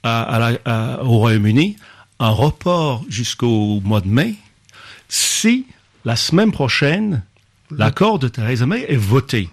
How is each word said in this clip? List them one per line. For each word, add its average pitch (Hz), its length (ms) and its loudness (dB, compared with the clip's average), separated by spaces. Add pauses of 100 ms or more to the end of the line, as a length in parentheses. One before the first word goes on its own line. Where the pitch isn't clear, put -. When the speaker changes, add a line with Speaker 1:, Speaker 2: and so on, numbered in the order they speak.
Speaker 1:
à, 117 220 0
à 113 160 0
la, 117 260 2
à, 117 380 -4
au 120 160 4
Royaume-Uni 113 560 2 (440)
un 117 100 2
report 147 800 0
jusqu'au 107 760 -2
mois 104 180 0
de 90 60 -6
mai 156 280 0 (720)
si - 580 0 (400)
la 117 100 0
semaine 196 360 2
prochaine, 151 720 0 (480)
Speaker 2:
Mhm. 151 80 -10
Speaker 1:
l'accord 190 400 0
de 131 100 -2
Theresa 117 380 -2
May 220 240 -2
est 147 60 0
voté. 110 580 0